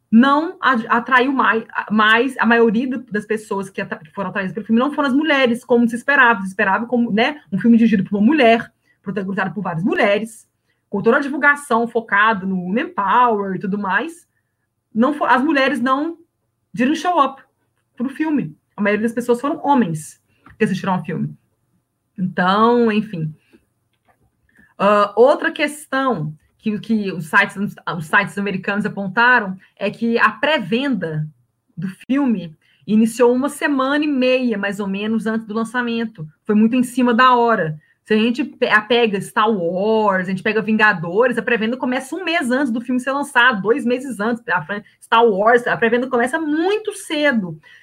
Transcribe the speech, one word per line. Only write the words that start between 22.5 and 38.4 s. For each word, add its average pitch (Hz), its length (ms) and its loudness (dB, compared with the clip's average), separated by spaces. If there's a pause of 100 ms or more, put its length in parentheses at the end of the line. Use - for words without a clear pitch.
enfim. 170 420 -4 (1400)
Ah, 202 400 2
outra 311 360 4
questão 262 840 -4 (240)
que, 214 220 -6
que 208 320 -2
os 170 140 -8
sites, 202 300 0 (400)
os 170 100 -10
sites 202 300 -2
americanos 202 480 -4
apontaram 202 720 0 (200)
é 196 120 -4
que 233 300 -2
a 214 120 2
pré-venda 214 1000 -2 (480)
do 175 100 -8 (220)
filme 220 480 -2 (280)
iniciou 226 480 4
uma 254 160 0
semana 285 560 -2
e 302 40 -2
meia, 254 500 0
mais 196 220 -4
ou 202 80 -4
menos, 208 400 -4
antes 226 180 -4
do 208 80 -10
lançamento. 226 720 -6 (180)
Foi 208 120 0
muito 226 180 4
em 254 80 2
cima 247 320 2
da 254 220 6
hora. 196 440 0 (240)
Se 214 100 0
a - 20 4
gente 240 280 0